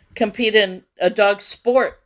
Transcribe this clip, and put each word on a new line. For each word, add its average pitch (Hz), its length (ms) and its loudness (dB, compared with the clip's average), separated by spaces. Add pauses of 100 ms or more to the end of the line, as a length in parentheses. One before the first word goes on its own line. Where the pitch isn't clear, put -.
(140)
compete 220 400 -2
in 185 300 0 (160)
a 180 80 2
dog 202 320 0
sport - 640 -2